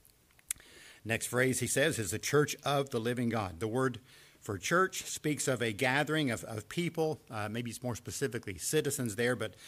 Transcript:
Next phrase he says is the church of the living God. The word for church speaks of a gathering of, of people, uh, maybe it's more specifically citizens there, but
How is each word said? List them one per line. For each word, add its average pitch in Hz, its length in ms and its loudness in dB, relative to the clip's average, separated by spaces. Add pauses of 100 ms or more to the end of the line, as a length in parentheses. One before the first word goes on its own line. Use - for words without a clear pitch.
(1040)
Next 110 220 0
phrase 127 340 4
he 123 60 0
says 135 320 2
is 101 140 -2
the 107 60 -2
church 147 360 4 (100)
of 139 260 2
the 120 100 0
living 120 280 0
God. 98 320 -2
The 110 80 -2
word 127 300 0 (420)
for 104 180 -6
church 185 460 2
speaks - 440 -2
of 127 140 2
a 113 100 0
gathering 135 580 2
of, 110 140 -4
of 110 240 -8
people, 160 520 -2 (100)
uh, 107 200 -4
maybe 117 200 -4
it's - 120 -10
more 123 140 -2
specifically 113 640 -4
citizens 135 580 0
there, 120 180 2
but - 200 -4 (140)